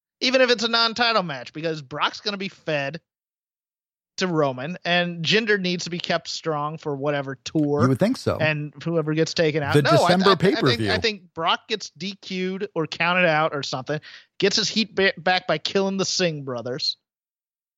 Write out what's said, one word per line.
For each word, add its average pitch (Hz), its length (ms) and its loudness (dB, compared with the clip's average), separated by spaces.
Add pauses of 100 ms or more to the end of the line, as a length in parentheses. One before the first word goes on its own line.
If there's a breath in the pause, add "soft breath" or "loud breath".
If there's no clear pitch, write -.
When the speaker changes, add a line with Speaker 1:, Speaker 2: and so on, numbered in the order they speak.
(200)
Speaker 1:
Even 262 220 4
if 247 80 6
it's 226 140 0
a 233 40 0
non-title 226 540 2
match, 139 320 -8
because 160 260 -4
Brock's 147 400 -4
gonna 208 160 -8
be 190 140 -6
fed 147 500 -4 (1160)
to 190 80 0
Roman, 151 580 -2
and 175 400 0
Jinder 208 340 2
needs 180 260 -4
to 170 60 -10
be 175 80 -6
kept 165 300 -2
strong 151 480 -4
for 156 180 -6
whatever 139 420 -4
tour 147 480 0
Speaker 2:
You 135 40 6
would 135 100 2
think 220 200 0
so. - 180 -2
Speaker 1:
and 151 380 -2 (100)
whoever 160 300 0
gets 160 180 0
taken 156 300 2
out. 143 100 -2
Speaker 2:
The 147 80 8
Speaker 1:
No, 165 120 4
I, - 20 6
Speaker 2:
December 180 340 6
Speaker 1:
I, 196 40 8
I - 20 6
think, 185 220 4
Speaker 2:
pay-per-view. 117 360 2
Speaker 1:
I 107 60 2
think 214 240 -2 (100)
Brock 180 340 -2
gets 214 300 -6
D 185 240 -8
Q'd 185 540 -4
or 160 120 -2
counted 180 400 2
out 156 280 2
or 143 80 -4
something, 143 360 -4 (400 loud breath)
gets 196 180 2
his 202 120 0
heat 214 260 -2
ba-, 190 220 2
back 185 300 0
by 165 100 0
killing 196 400 -2
the 190 80 0
Singh 160 400 -2
brothers. 127 540 -6 (800)